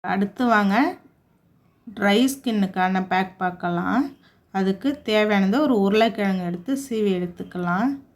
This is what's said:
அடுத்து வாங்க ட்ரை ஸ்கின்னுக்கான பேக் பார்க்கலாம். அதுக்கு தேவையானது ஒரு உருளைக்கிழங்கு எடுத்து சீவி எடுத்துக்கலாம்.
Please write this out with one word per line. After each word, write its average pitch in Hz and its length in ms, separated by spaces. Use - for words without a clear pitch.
அடுத்து 196 300
வாங்க 202 220
ட்ரை 202 200
ஸ்கின்னுக்கான 190 800
பேக் 190 200
பார்க்கலாம். 180 600
அதுக்கு 190 300
தேவையானது 208 560
ஒரு 262 200
உருளைக்கிழங்கு 196 640
எடுத்து 175 260
சீவி 214 320
எடுத்துக்கலாம். 180 720